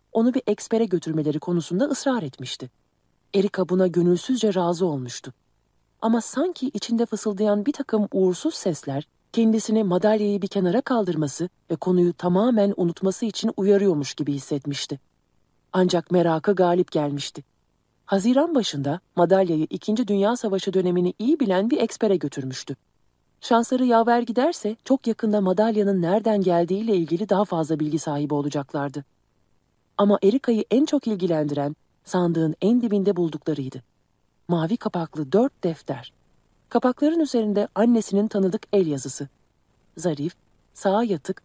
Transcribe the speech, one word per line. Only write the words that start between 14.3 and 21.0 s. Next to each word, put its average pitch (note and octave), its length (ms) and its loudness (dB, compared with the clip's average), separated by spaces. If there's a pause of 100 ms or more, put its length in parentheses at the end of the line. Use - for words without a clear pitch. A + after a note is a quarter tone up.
hissetmişti. C#3+ 680 -6 (720)
Ancak F3+ 380 0
merakı E3+ 440 2
galip F3+ 380 2
gelmişti. C#3+ 520 -4 (640)
Haziran B3 480 2
başında D3 460 -2 (160)
madalyayı E3+ 540 4
İkinci G#3+ 380 -2
Dünya G3+ 280 2
Savaşı G3 360 -4
dönemini F3+ 460 0